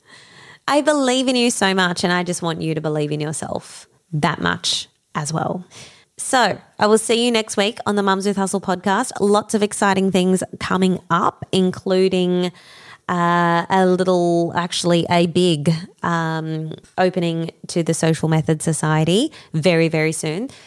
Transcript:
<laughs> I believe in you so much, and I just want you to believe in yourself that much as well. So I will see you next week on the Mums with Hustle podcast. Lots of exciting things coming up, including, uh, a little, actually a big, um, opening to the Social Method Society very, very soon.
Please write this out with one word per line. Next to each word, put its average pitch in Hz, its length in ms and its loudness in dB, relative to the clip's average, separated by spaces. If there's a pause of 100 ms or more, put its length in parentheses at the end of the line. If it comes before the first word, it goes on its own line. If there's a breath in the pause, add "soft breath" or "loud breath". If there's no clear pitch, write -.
<laughs> - 640 -18
I 294 140 2
believe 262 460 2
in 262 80 2
you 240 160 2
so 190 220 0
much, 180 300 0
and 180 80 2
I 180 120 0
just 175 180 -6
want 165 200 -4
you 160 140 -2
to 156 60 -4
believe 151 300 -2
in 151 80 -4
yourself - 680 -8 (240)
that 156 300 0
much - 460 -4 (280)
as 151 160 -4
well. 156 340 -4 (540 loud breath)
So 233 400 0 (180)
I - 80 0
will 214 120 6
see 233 280 0
you 247 60 2
next 220 240 -2
week 208 300 -2
on 208 100 0
the 202 80 0
Mums 196 240 0
with 202 80 0
Hustle 196 240 -2
podcast. 190 640 -2
Lots 208 320 2
of 208 100 2
exciting 196 480 2
things 185 320 2 (160)
coming 185 400 0 (100)
up, - 440 -2
including, 185 1000 0 (560 loud breath)
uh, 170 600 2
a 185 160 4
little, 175 680 2
actually 175 560 0
a 175 180 4
big, 165 440 2 (320)
um, 160 720 -4 (220)
opening 170 540 0 (160)
to 170 160 -2
the 165 100 0
Social 160 340 0
Method 156 340 2
Society 160 680 0 (220 loud breath)
very, 165 340 2
very 160 240 0
soon. 160 380 -6 (180 loud breath)